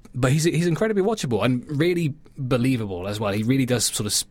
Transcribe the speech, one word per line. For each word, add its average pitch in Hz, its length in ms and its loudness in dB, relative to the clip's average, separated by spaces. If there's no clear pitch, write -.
but 127 180 2
he's, 151 120 2
he's 170 240 2
incredibly 202 340 0
watchable 151 420 0
and 123 220 0
really 170 340 0
believable 117 680 0
as 104 120 -4
well. 101 120 0
He 107 120 0
really 131 220 2
does 120 200 0
sort - 160 -2
of 107 60 -4
s-, - 240 -2